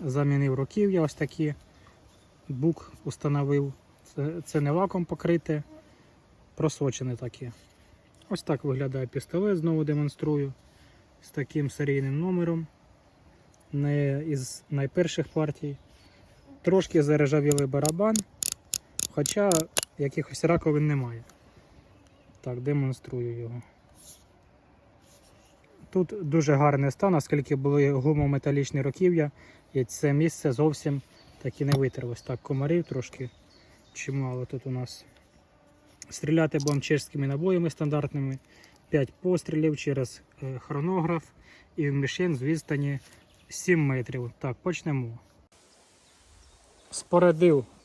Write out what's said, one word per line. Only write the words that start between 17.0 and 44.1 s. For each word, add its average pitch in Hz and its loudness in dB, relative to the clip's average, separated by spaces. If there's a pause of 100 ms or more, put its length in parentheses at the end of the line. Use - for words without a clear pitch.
заржавілий 143 4
барабан, 151 2 (920)
хоча 202 0 (480)
якихось 143 -4
раковин 160 2
немає. 120 -4 (1160)
Так, 123 -8
демонструю 131 -2
його. 117 -10 (2250)
Тут 185 0
дуже 151 2
гарний 139 4
стан, 190 2
оскільки 143 0
були 143 4
гумометалічні 143 0
руків'я, 156 2 (420)
і 131 0
це - 0
місце 151 2
зовсім 143 0 (400)
таки 139 -4
не 143 2
витерлось. 127 -2
Так, 123 -8
комарів 147 0
трошки 127 -8 (600)
чимало 127 -6
тут 131 -8
у 135 -6
нас. 127 -8 (1080)
Стріляти 156 0
будемо 143 0
чеськими 143 -2
набоями 170 0
стандартними. 143 -4 (500)
П'ять 139 0
пострілів 156 0
через, 135 -4 (200)
е, 131 -8
хронограф 165 -2 (520)
і 143 0
в - -2
мішень 143 0
з 123 -6
відстані 143 -2 (500)
сім 160 2
метрів. 123 -4